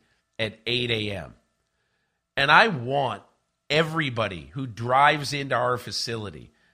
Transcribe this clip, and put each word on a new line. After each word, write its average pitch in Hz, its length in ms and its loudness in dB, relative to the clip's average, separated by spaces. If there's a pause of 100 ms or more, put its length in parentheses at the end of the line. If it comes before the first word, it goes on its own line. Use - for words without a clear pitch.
(380)
at 107 280 -4
eight 120 240 0
A 107 220 -2
M. 71 220 -10 (1000)
And 147 160 4
I 202 160 8
want 127 540 -2 (480)
everybody 123 840 0
who 135 140 -8
drives 131 640 2
into 139 220 -4
our 123 240 0
facility 104 760 -8 (220)